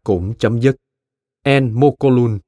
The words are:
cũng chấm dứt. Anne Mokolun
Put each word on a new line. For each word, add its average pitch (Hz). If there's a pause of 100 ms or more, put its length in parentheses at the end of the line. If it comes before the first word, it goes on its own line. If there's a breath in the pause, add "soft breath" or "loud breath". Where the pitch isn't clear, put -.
cũng 98
chấm 117
dứt. 131 (680)
Anne 135
Mokolun 123